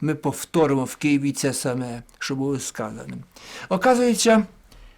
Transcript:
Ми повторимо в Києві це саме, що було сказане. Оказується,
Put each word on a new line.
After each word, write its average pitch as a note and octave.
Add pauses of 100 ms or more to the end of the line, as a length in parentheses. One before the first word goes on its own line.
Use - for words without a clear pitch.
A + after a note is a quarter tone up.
Ми D3+
повторимо C#3+
в A#2+
Києві C#3+
це C3+
саме, B2 (160)
що -
було C3+
сказане. A#2+ (540)
Оказується, A3+ (520)